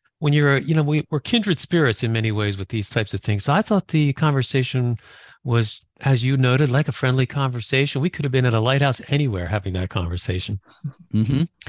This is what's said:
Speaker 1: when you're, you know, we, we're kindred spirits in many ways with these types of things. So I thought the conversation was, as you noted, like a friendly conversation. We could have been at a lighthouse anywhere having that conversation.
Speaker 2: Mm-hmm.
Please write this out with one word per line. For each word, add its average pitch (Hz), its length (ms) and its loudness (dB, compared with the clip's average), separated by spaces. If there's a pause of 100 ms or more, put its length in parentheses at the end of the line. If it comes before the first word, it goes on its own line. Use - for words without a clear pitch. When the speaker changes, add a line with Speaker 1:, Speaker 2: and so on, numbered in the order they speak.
(180)
Speaker 1:
when 147 160 0
you're, 143 240 4
you 151 180 0
know, 156 80 4
we, 147 260 0
we're 147 120 -2
kindred 202 380 0
spirits 143 440 0
in 113 80 0
many 110 220 0
ways 104 240 0
with 98 100 -6
these 107 220 -4
types 110 240 -2
of 95 80 -6
things. 104 240 -2
So 139 80 2
I 190 80 4
thought 202 260 0
the 151 240 2
conversation 127 840 0 (480)
was, 117 360 0 (200)
as 127 240 2
you 135 100 0
noted, 131 340 2
like 139 200 2
a - 20 -2
friendly 131 340 0
conversation. 135 760 -2
We 151 80 0
could - 160 -6
have 127 80 -2
been 131 120 2
at 120 80 2
a 113 60 2
lighthouse 131 500 2
anywhere 117 380 0
having 98 280 -4
that 90 160 -4
conversation. 92 680 -4 (540)
Speaker 2:
Mm-hmm. 131 300 0 (260)